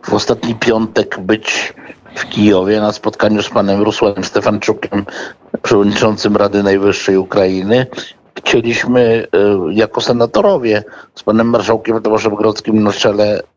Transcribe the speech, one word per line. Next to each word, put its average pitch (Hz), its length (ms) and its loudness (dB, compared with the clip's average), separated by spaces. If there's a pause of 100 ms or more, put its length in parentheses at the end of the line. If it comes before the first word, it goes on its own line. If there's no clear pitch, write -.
w - 120 -6
ostatni 113 420 -2
piątek 113 640 -2
być - 540 -4 (420)
w - 100 -8
Kijowie 104 560 2
na 104 100 0
spotkaniu 107 500 -2
z - 80 -6
panem 101 320 0
Rusłanem 104 420 0
Stefanczukiem, 104 800 -2 (560)
przewodniczącym 104 760 2
Rady 101 260 2
Najwyższej 98 540 2
Ukrainy. 95 720 0 (500)
Chcieliśmy, 117 960 2
e, 95 400 2
jako 110 280 0
senatorowie 120 800 0 (320)
z - 80 -20
panem 113 240 2
marszałkiem 113 540 0
Tomaszem 107 340 0
Grodzkim 107 480 0
na 104 100 2
czele 104 480 0 (160)